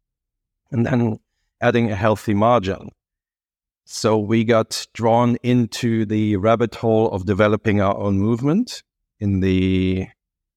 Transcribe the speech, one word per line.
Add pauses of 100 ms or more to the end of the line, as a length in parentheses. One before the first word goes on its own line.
(720)
and
then (400)
adding
a
healthy
margin. (960)
So
we
got
drawn
into
the
rabbit
hole
of
developing
our
own
movement (380)
in
the (480)